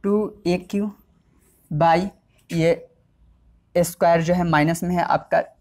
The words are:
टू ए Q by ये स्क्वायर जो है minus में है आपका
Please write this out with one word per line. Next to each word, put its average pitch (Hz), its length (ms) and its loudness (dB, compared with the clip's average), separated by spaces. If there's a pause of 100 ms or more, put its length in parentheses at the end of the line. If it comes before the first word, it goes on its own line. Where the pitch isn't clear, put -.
टू 202 440 -2
ए 180 100 0 (140)
Q 202 200 -4 (800)
by 165 280 2 (500)
ये 165 380 0 (880)
स्क्वायर 170 460 2
जो 170 120 0
है 180 160 0
minus 160 340 0
में 180 120 -4
है 170 80 -2
आपका - 400 -2 (180)